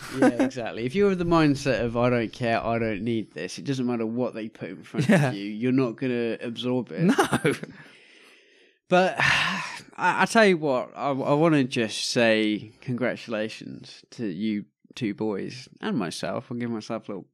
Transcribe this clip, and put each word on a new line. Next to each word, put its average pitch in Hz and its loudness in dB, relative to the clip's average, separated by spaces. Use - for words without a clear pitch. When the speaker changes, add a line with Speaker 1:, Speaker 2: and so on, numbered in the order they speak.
Speaker 1:
<laughs> 262 -6
Speaker 2:
Yeah, 269 6
exactly. 113 -2
If 131 -4
you're 202 4
of 180 0
the 175 0
mindset 143 4
of, 117 -2
"I 120 4
don't 117 2
care, 113 0
I 117 0
don't 110 -2
need 113 -2
this," 85 -8
it 85 -10
doesn't 131 -2
matter 117 -2
what 117 -2
they 110 -8
put 87 -12
in - -14
front - -2
Speaker 1:
Yeah. 151 6
Speaker 2:
of 110 -2
you, 101 -8
you're 110 -2
not 127 2
gonna 120 -2
absorb 120 -4
it. 82 -2
Speaker 1:
No. 202 2
Speaker 2:
But 180 4
<sighs> - -6
I, - 0
I 180 2
tell 226 4
you 185 4
what, 131 -2
I, 131 -4
I 131 0
wanna 151 6
just 117 -2
say 110 2
congratulations 113 -6
to 117 -6
you 104 -2
two 104 -4
boys 101 -6
and 208 -4
myself. 107 -4
I'll 120 -6
give 117 -4
myself 113 -6
a 110 -8
little 92 -10